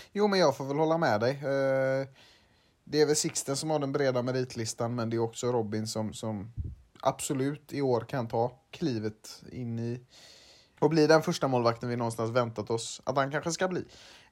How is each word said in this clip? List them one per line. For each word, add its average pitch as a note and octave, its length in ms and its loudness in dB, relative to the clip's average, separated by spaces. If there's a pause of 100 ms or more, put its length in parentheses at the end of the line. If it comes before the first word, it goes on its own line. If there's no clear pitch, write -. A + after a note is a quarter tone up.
(120)
Jo, G3+ 160 2
men F#3+ 120 4
jag C#3+ 180 4
får C#3 80 -6
väl C#3 120 -2
hålla D#3+ 200 2
med C3 220 4
dig. A#2+ 120 2
Eh, C3+ 760 0 (760)
det D3 180 2
är D3 40 6
väl D3 100 4
Sixten D3+ 400 -2
som D#3 140 -4
har D3+ 100 2
den C3+ 120 -2
breda C3+ 300 2
meritlistan, B2 720 -2
men A#2 140 -2
det A2+ 60 -2
är A#2 40 0
också A#2 280 -2
Robin G#2+ 400 -2
som, A2 260 -4
som A2 380 -8 (500)
absolut C#3 720 -2
i C#3+ 80 -2
år B2 200 2
kan A#2+ 260 -4
ta A#2+ 240 0 (180)
klivet A2 840 -6
in A#2 280 -6
i A#2 200 -4 (800)
och D3+ 100 6
bli D#3 180 6
den D#3 140 8
första - 260 -2
målvakten A#2+ 420 2
vi A#2+ 60 -2
någonstans A2+ 360 -2
väntat A2+ 380 0
oss - 340 -6
att C3 140 -2
han C#3 140 0
kanske D3+ 200 -4
ska F#3 160 -2
bli. F3+ 120 -2 (520)